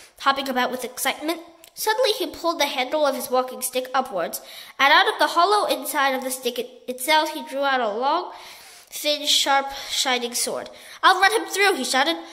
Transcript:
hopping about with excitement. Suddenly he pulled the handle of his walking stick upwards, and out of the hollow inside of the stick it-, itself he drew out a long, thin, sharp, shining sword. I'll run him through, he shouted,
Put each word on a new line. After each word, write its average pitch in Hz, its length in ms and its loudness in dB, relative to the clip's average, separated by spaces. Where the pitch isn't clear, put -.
hopping 269 300 0
about 254 220 0
with 254 120 -6
excitement. 302 580 -4
Suddenly 427 380 2
he 370 160 -2
pulled 330 320 -4
the 285 80 2
handle 285 380 -2
of 269 100 2
his 240 140 -8
walking 254 320 -2
stick 254 320 -6
upwards, 214 480 -4
and 277 140 6
out 381 180 6
of - 80 -6
the 302 80 6
hollow 370 400 4
inside 269 480 0
of 254 80 -4
the 262 80 -4
stick 240 260 -4
it-, - 300 -10
itself 311 460 0
he 302 100 -10
drew 269 200 -6
out 262 180 0
a 226 80 0
long, 277 420 -2
thin, 294 380 -2
sharp, 277 400 2
shining 240 440 -2
sword. 185 360 -4
I'll 359 160 6
run 392 140 6
him 440 160 -2
through, 381 260 4
he 262 80 -2
shouted, 277 340 2